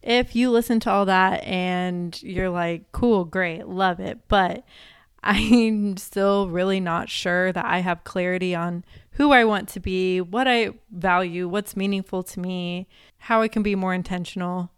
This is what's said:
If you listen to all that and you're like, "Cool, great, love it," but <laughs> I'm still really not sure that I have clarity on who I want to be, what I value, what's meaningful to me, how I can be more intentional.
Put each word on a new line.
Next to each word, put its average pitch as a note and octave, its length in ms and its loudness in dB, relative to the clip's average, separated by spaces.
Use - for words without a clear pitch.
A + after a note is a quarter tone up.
If A#3+ 320 0
you B3 160 4
listen A#3 300 4
to A#3 100 -2
all G3 160 2
that F#3 380 2
and F3+ 760 -4
you're F#3 280 -4
like, E3+ 420 -4
"Cool, A3 320 2
great, E3+ 440 -4
love F#3 320 0
it," G3 280 -8
but F#3+ 360 2
<laughs> - 320 -20
I'm G#3+ 720 4
still G3 520 2
really F#3 320 0
not E3+ 280 -2
sure F3+ 440 0
that F3 120 -4
I F3 140 0
have F3+ 240 -2
clarity F3+ 520 -2
on F3 300 -4
who C#4+ 180 2
I B3 140 8
want G#3 260 0
to F#3+ 100 -10
be, F#3 400 0
what G#3 280 -2
I A#3 220 2
value, F3+ 580 0
what's G3+ 280 -4
meaningful F#3+ 480 -4
to - 160 -12
me, F3+ 480 -6
how A3+ 220 0
I A3 80 2
can A3 140 -2
be G3+ 140 0
more F#3 180 0
intentional. F3+ 840 -4